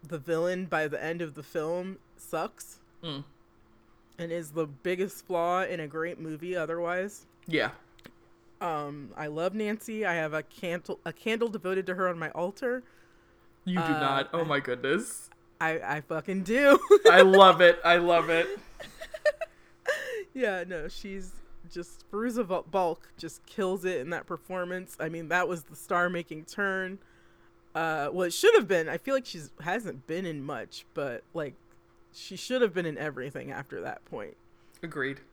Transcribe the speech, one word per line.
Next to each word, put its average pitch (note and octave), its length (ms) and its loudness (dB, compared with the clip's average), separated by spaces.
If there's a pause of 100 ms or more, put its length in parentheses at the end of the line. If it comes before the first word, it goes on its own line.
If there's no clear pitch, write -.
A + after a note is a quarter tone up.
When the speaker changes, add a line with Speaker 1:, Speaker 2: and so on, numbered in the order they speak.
Speaker 1:
the E3 120 -8
villain F3 460 -2
by D#3 220 -2
the C#3+ 160 -6
end E3+ 180 -6
of D#3 120 -8
the D3 100 -16
film F3+ 540 -6 (180)
sucks. - 640 -10 (240)
Speaker 2:
Mm. C#3+ 220 -10 (960)
Speaker 1:
And E3+ 120 -8
is E3 200 -8
the D#3+ 160 -2
biggest F3+ 600 -6
flaw F3+ 360 0
in F3+ 180 -6
a D3+ 60 -8
great D#3+ 320 -8
movie D#3+ 360 -8
otherwise. F3 720 -4 (220)
Speaker 2:
Yeah. C#3+ 240 0 (920)
Speaker 1:
Um, D3 560 -6
I D3+ 100 -8
love D#3+ 260 -4
Nancy. G#3+ 520 -6
I F3 100 0
have D#3 180 -2
a D#3 100 -2
candle, - 600 -8
a E3+ 60 -6
candle A3+ 380 -2
devoted F#3+ 380 -4
to F3+ 80 -4
her F#3 120 -2
on E3+ 100 -2
my D#3+ 140 -6
altar. A#3+ 520 -4 (800)
Speaker 2:
You F3+ 100 -4
do E3+ 60 0
Speaker 1:
Uh, D#3+ 180 -2
Speaker 2:
not. C#3 340 0
Oh E3+ 80 -2
Speaker 1:
I - 40 0
Speaker 2:
my D3 160 0
goodness. C3+ 680 -4 (300)
Speaker 1:
I, D#3+ 200 -2 (180)
I D3+ 40 -8
fucking F#3 420 -6
do. C#4 360 6 (140)
<laughs> G#4 180 10
Speaker 2:
I - 100 12
love F#3+ 400 12
it. E3+ 220 10
I F3 140 6
love E3+ 320 4
it. E3+ 240 2
Speaker 1:
<laughs> G#3 40 -10 (1800)
Yeah, G#3 340 -2
no, E3+ 200 -8
she's F#3+ 440 -12 (400)
just - 400 -14
Veruza A3+ 360 -4
Bul-, F3 220 -4
Bulk F3+ 480 -2
just - 300 -14
kills F#3 380 -4
it F#3 140 -2
in E3+ 120 -6
that - 160 -8
performance. F3+ 720 -8
I D#3+ 100 -4
mean, E3 200 -10
that F3+ 180 2
was E3+ 160 -4
the - 120 -20
star-making F3 680 -2
turn. F#3+ 540 -4 (720)
Uh, D#3 400 -2
well, F3+ 140 0
it E3+ 60 -4
should A4+ 200 6
have C#4+ 140 6
been. E3 200 2
I D3+ 120 -4
feel C4+ 160 -2
like C4 100 -2
she's D#3 240 -16 (120)
hasn't F3 440 -6
been F3 220 -6
in D3+ 160 -8
much, C3+ 500 -12
but, C3+ 300 -8 (100)
like, D#3 220 -8 (580)
she - 220 -16
should B3 260 -2
have G#3+ 100 2
been F3 140 -4
in D#3 140 -6
everything C3+ 520 -8
after - 300 -10
that - 240 -10
point. G#2 320 -12 (460)
Speaker 2:
Agreed. C#3 380 -8 (120)